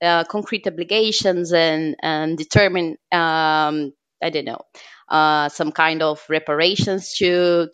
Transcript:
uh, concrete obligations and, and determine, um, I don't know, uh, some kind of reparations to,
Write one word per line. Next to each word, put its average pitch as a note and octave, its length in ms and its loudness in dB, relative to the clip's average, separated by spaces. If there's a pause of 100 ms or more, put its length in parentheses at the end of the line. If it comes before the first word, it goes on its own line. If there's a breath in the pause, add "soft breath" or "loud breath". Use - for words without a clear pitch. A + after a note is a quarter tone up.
uh, E3+ 220 4
concrete G3+ 420 -6
obligations F3+ 880 0
and, D#3+ 500 2
and D#3+ 340 -2
determine, F3 640 0 (140)
um, D#3 840 0 (260)
I E3 100 -4
don't D3+ 140 -6
know, - 180 -10 (460 loud breath)
uh, D3+ 400 2
some D3+ 240 -4
kind D#3+ 300 2
of D3+ 260 -2
reparations E3+ 840 -2
to, F3 600 2